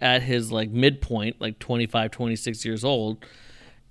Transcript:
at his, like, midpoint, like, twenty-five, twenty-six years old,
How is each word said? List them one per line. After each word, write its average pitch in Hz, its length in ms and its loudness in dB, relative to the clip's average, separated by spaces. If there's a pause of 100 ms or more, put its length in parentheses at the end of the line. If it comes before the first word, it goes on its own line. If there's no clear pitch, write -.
at 127 220 4
his, 120 280 0
like, 110 180 0
midpoint, 120 720 2
like, 110 200 -6
twenty-five, 117 520 0
twenty-six 117 540 -4
years 110 180 -4
old, 110 400 0 (680)